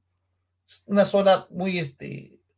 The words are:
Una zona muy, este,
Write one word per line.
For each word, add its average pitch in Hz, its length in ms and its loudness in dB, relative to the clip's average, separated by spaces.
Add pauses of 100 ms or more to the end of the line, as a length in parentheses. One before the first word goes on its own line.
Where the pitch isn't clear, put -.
(840)
Una 202 200 2
zona 196 440 2
muy, 180 300 -6
este, 139 600 -12 (180)